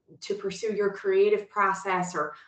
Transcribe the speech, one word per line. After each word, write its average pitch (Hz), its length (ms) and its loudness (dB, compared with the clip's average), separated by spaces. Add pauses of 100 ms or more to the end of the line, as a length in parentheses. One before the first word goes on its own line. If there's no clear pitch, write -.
(200)
to - 140 -4
pursue 202 400 -4
your 202 180 0
creative 202 560 2
process 180 680 0
or 151 200 -4 (140)